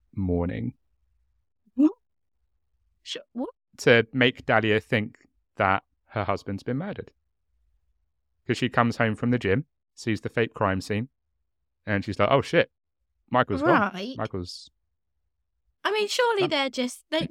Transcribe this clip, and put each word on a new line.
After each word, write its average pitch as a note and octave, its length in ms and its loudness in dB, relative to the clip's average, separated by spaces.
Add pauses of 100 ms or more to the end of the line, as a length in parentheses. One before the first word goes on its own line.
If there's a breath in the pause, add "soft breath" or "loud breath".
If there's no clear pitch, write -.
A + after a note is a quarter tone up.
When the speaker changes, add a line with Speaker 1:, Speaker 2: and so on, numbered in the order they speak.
(120)
Speaker 1:
morning." F#2 640 -2 (1000)
Speaker 2:
What? D4+ 160 6 (1120)
Sh-, - 140 -10 (140)
what? C4 180 -8 (280)
Speaker 1:
To A#2 340 2
make B2+ 320 0
Dahlia A2 360 2
think - 380 -4 (360)
that G2 300 2 (220)
her G#2 180 -4
husband's G2 400 -4
been B2 140 -4
murdered. F#3+ 340 -10 (1300)
'Cause B2 120 -2
she B2 100 0
comes A#2 300 2
home A2+ 180 2
from A#2+ 140 -2
the B2+ 80 4
gym, G#2 260 2 (300)
sees A2 260 -2
the - 80 -8
fake A#2 240 -2
crime F#2+ 300 0
scene, G#2+ 260 -4 (800)
and G2+ 180 0
she's G2+ 140 -4
like, G2+ 120 4
"Oh C3+ 120 4
shit, - 280 0 (600)
Michael's B2 320 0
gone. C4+ 320 4
Speaker 2:
Right. G#3+ 240 -8
Speaker 1:
Michael's" G2+ 500 -8 (1120)
Speaker 2:
I F4+ 100 -2
mean, G#4+ 160 -2
surely A#4 340 0
Speaker 1:
Done. F4 80 0
Speaker 2:
they're C#4 200 0
just, B3 400 -6
they, D#4 200 -2